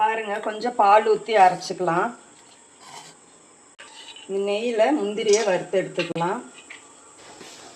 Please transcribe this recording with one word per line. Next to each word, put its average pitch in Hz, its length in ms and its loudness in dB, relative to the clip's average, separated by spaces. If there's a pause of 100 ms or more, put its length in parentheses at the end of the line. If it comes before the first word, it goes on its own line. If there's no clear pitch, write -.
பாருங்க, 220 340 -2 (120)
கொஞ்சம் 220 340 -6
பால் 214 320 6
ஊத்தி 220 220 -2 (100)
அரைச்சுக்கலாம். 180 680 0 (2250)
இந்த 196 140 -4 (100)
நெய்யில 226 480 0
முந்திரியை 214 500 0
வறுத்து 180 340 -2
எடுத்துக்கலாம். 170 600 -6 (1300)